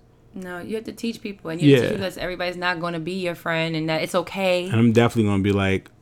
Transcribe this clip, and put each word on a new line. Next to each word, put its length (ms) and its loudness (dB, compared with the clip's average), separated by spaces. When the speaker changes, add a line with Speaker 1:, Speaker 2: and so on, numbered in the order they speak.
Speaker 1:
No, 260 -12
you 160 -8
have 100 -8
to 80 -12
teach 280 -8
people, 280 -12
and 120 -6
you 100 8
have 80 8
to 40 4
Speaker 2:
Yeah. 60 0
Speaker 1:
teach 80 -2
people 140 -4
that 60 -14
everybody's 380 -6
not 240 -2
gonna 220 -4
be 180 -6
your 160 -4
friend 400 -2
and 140 -2
that 140 0
it's 120 -4
okay. 520 0
Speaker 2:
And 80 -2
I'm 180 6
definitely 360 4
gonna 140 2
be 80 2
like, 400 0